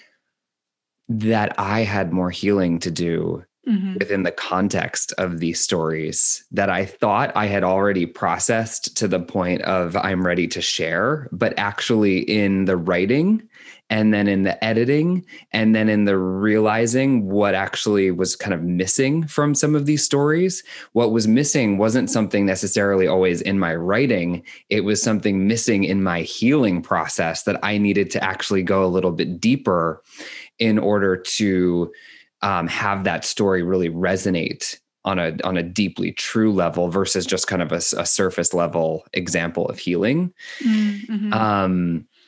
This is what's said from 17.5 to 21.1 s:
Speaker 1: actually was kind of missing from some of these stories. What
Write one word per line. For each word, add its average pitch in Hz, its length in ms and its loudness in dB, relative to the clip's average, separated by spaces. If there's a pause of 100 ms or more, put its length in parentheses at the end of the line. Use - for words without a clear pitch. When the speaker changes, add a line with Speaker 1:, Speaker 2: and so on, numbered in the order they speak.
Speaker 1:
actually 95 560 2
was 90 240 -2
kind - 180 -4
of 85 120 -4
missing 131 640 0
from 147 260 0
some 147 220 2
of 143 100 0
these 147 160 0
stories. 160 640 0 (280)
What 110 200 4